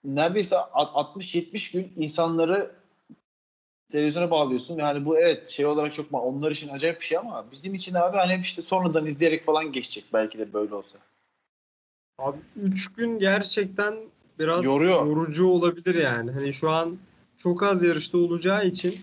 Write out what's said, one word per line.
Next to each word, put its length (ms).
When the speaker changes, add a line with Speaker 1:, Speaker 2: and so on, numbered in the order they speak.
Speaker 1:
neredeyse 520
a-, 360
altmış 420
yetmiş 360
gün 260
insanları 720
televizyona 380
bağlıyorsun. 480
Yani 260
bu 140
evet, 300
şey 180
olarak 260
çok 180
ma-, 100
onlar 300
için 180
acayip 320
bir 60
şey 120
ama 340
bizim 220
için 200
abi 220
hani 260
işte 200
sonradan 440
izleyerek 400
falan 260
geçecek 400
belki 260
de 140
böyle 220
olsa. 240
Speaker 2:
Abi 200
üç 360
gün 260
gerçekten 760
biraz 260
Speaker 1:
Yoruyor. 420
Speaker 2:
yorucu 400
olabilir 480
yani. 360
Hani 220
şu 180
an 260
çok 240
az 220
yarışta 340
olacağı 480
için 360